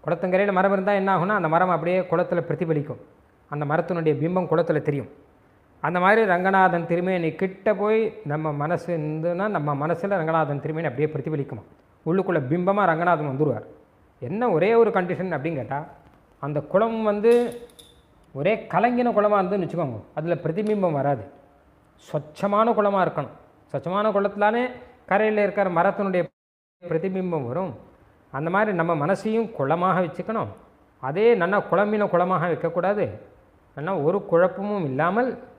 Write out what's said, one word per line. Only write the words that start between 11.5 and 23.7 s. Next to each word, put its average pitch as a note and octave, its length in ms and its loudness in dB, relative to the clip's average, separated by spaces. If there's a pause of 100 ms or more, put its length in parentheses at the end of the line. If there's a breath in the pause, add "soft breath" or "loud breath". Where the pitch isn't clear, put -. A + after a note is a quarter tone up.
உள்ளுக்குள்ள F3+ 440 0
பிம்பமா F#3 360 2
ரங்கநாதன் D#3+ 440 2
வந்துருவார். C3 360 0 (540)
என்ன G3+ 300 -2
ஒரே F#3+ 260 2
ஒரு A3+ 140 6
கண்டிஷன் F3+ 440 -2
அப்படின்னு D#3 220 -4
கேட்டா, C#3 300 -6 (540)
அந்த D3 200 -4
குளம் A3 440 0
வந்து G#3 280 2 (1000)
ஒரே D#3 220 0
கலங்கின A#3+ 560 0
குளமா G#3 260 4
இருந்துன்னு F#3+ 280 0
வச்சுக்கோங்க, C#3+ 340 -4 (160)
அதுல E3 200 -2
பிரதிபிம்பம் F#3+ 560 0
வராது. C3+ 320 0 (720)
ஸ்வச்சமான G3+ 800 -2
குளமா G3+ 280 2
இருக்கணும். D#3 340 -4 (360)